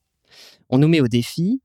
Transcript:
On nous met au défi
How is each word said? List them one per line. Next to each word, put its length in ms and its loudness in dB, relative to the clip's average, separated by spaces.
On 80 2
nous 100 4
met 120 2
au 80 0
défi 560 -4